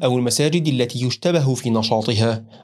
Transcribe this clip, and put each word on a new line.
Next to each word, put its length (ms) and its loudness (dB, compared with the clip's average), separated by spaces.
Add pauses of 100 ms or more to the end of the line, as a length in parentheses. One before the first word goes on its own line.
أو 140 2
المساجد 500 0
التي 380 -2
يشتبه 480 0
في 160 -4
نشاطها. 720 0 (200)